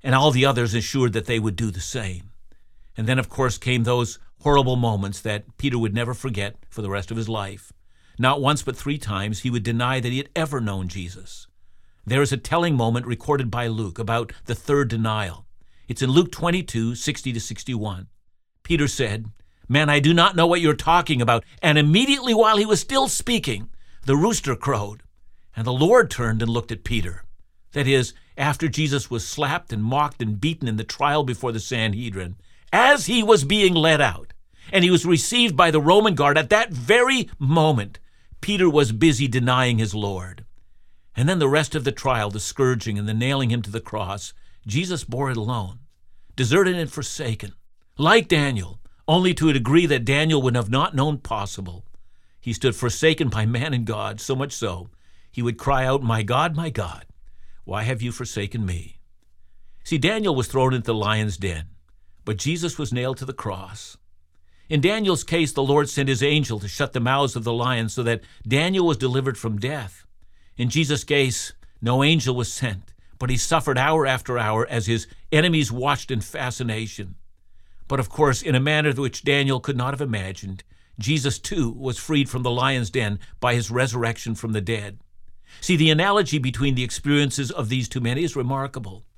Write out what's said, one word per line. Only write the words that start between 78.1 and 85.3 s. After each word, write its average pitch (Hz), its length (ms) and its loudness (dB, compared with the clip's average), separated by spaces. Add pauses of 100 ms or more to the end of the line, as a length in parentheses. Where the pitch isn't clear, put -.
in 151 120 0
a 127 60 4
manner 151 320 2
which 131 300 -4
Daniel 139 380 2
could 139 160 -4
not 123 160 -2
have 135 80 -6
imagined, 98 640 -6 (340)
Jesus 135 400 0
too 147 320 -2
was 123 280 -6
freed 143 320 0
from 127 120 -4
the 123 80 0
lion's 123 400 0
den 104 280 -2 (200)
by 123 160 2
his 107 160 -2
resurrection 117 640 -2
from 110 180 -6
the 107 100 -2
dead. 104 360 -6 (640)